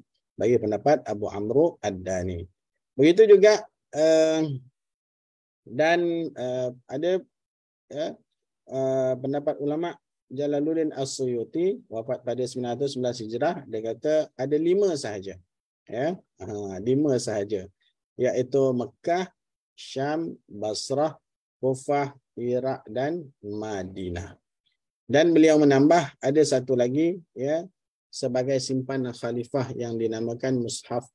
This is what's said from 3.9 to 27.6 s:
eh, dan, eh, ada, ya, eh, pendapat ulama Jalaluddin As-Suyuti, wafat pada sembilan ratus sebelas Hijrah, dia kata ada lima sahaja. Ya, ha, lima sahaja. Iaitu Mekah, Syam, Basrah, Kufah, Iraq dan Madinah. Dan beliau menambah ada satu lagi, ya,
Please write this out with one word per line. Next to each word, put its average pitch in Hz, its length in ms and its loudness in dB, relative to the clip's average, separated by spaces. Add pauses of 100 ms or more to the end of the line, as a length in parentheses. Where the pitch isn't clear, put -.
eh, 160 480 4 (1200)
dan, 165 640 0
eh, 127 400 -4 (160)
ada, 156 280 -2 (760)
ya, - 180 -8 (600)
eh, 131 480 0
pendapat 143 480 -4
ulama 160 320 -4 (320)
Jalaluddin 147 640 -2
As-Suyuti, 135 960 -4
wafat 113 320 -6
pada 123 240 -4
sembilan 123 320 -6
ratus 135 240 -4
sebelas 120 160 -2
Hijrah, 120 480 -4
dia 110 160 -8
kata 147 560 -2
ada 139 240 -2
lima 180 320 2
sahaja. 98 480 -8 (480)
Ya, 151 320 -4
ha, 101 640 -10
lima 135 320 2
sahaja. 104 480 -2 (560)
Iaitu 127 560 2
Mekah, 170 560 -4 (400)
Syam, 147 720 -6
Basrah, 131 720 -4 (480)
Kufah, 135 480 -2 (240)
Iraq 123 560 -4
dan 147 320 -4 (160)
Madinah. 95 960 -8 (680)
Dan 160 320 4
beliau 156 240 8
menambah 147 560 6
ada 147 320 2
satu 131 240 0
lagi, 147 480 2 (160)
ya, 143 240 -2 (480)